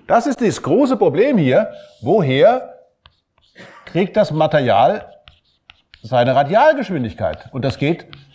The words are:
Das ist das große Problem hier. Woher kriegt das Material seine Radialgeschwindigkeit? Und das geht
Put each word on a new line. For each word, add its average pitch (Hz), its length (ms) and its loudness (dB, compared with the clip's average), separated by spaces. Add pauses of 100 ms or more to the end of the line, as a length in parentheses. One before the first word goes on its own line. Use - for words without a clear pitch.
Das 233 200 0
ist 277 140 -4
das 202 220 -2
große 240 340 0
Problem 208 400 0
hier. 135 360 0 (280)
Woher 165 760 0 (1080)
kriegt 180 320 -4
das 185 140 0
Material 151 760 0 (960)
seine 123 320 0
Radialgeschwindigkeit? 151 1160 -2
Und 131 120 -6
das 135 120 -4
geht 160 300 -4 (280)